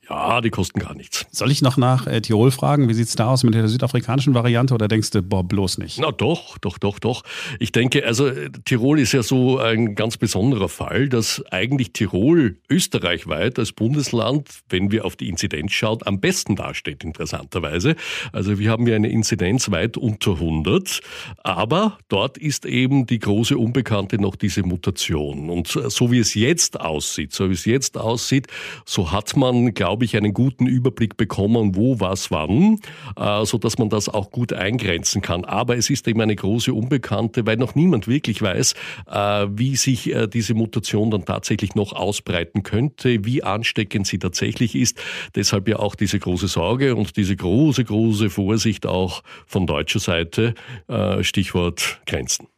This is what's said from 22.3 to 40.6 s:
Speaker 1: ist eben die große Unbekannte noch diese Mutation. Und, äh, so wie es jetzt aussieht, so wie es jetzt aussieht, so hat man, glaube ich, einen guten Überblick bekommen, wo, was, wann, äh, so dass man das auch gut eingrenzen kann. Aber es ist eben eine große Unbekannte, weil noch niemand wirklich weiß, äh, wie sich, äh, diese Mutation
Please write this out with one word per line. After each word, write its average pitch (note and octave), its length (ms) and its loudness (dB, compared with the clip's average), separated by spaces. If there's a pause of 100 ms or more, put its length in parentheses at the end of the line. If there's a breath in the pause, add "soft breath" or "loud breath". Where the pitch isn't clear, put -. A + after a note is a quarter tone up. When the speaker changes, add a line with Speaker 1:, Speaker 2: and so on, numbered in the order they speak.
Speaker 1:
ist D3 280 -4
eben C3 400 2
die A2+ 140 0
große G#2+ 360 2
Unbekannte A2+ 640 0
noch G2+ 160 0
diese G2 300 -2
Mutation. E2 840 -2
Und, F2 280 -4
äh, - 140 -2
so A#2+ 200 2
wie B2 80 6
es A2 160 2
jetzt C3 460 2
aussieht, D2+ 520 -4
so F#2+ 180 0
wie F#2+ 40 2
es F2 120 -6
jetzt C3 300 2
aussieht, A#2+ 520 0 (360 loud breath)
so E2+ 280 -2
hat - 240 -2
man, B2 380 4
glaube F#2 180 0 (100)
ich, A#2 140 0
einen G#2+ 180 2
guten B2+ 320 2
Überblick B2 500 0
bekommen, G#2 600 2
wo, A#2 240 2
was, F#2+ 320 -2
wann, A2+ 460 4 (360 loud breath)
äh, G#2 300 0
so B2 140 0
dass A#2 200 -2
man G#2+ 100 2
das G#2 200 0
auch G2 240 -4
gut A#2+ 200 -2
eingrenzen G2 680 0
kann. F2 220 -2
Aber A#2+ 320 0
es A#2 140 -4
ist - 180 -2
eben A2+ 120 0
eine G#2+ 140 2
große G#2+ 400 0
Unbekannte, A2+ 720 -2
weil A2 100 2
noch A#2+ 200 -2
niemand D3 320 2
wirklich A#2+ 340 0
weiß, G#2 320 0 (320 loud breath)
äh, G2+ 460 0
wie B2+ 240 0
sich, - 360 0
äh, A#2 140 0
diese A2+ 280 -2
Mutation A2 580 0